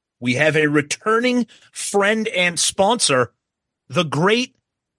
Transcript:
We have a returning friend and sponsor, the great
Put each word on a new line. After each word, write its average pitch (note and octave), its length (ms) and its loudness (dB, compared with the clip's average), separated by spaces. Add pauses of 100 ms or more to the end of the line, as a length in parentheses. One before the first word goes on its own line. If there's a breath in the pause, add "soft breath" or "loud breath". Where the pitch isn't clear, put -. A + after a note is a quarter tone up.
(200)
We A#2+ 160 -2
have D3+ 200 2
a D3+ 120 2
returning A3 800 0 (240 soft breath)
friend G#3 580 -2
and F3 300 -2
sponsor, F#3+ 760 0 (560)
the D#3+ 140 0
great F#3 520 0 (440)